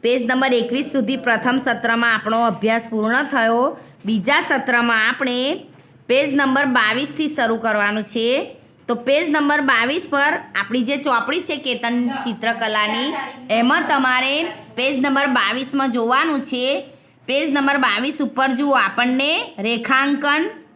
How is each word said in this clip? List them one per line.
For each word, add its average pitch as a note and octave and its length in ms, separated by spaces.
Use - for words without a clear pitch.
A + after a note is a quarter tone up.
પેજ A#3+ 240
નંબર B3+ 280
એકવીસ A#3+ 380
સુધી C4 260
પ્રથમ B3 400
સત્રમાં A#3 580
આપણો A3 280
અભ્યાસ A3+ 460
પૂર્ણ A3+ 340
થયો. B3 540
બીજા A3+ 360
સત્રમાં A#3+ 680
આપણે B3+ 520
પેજ C#4 260
નંબર C4+ 320
બાવીસથી B3 640
શરૂ A#3 300
કરવાનું G#3+ 460
છે. A#3 520
તો A#3+ 80
પેજ D4 340
નંબર D4 320
બાવીસ C4 500
પર C#4+ 220
આપણી A3 280
જે C#4 140
ચોપડી C4+ 440
છે - 140
કેતન B3 540
ચિત્રકલાની, A3+ 920
એમાં B3 340
તમારે C4+ 680
પેજ C4 240
નંબર C#4 280
બાવીસમાં B3+ 640
જોવાનું B3+ 500
છે. C4 420
પેજ C#4+ 240
નંબર C#4 280
બાવીસ C4 440
ઉપર C4 260
જુઓ, C4+ 260
આપણને B3+ 840
રેખાંકન C#4 880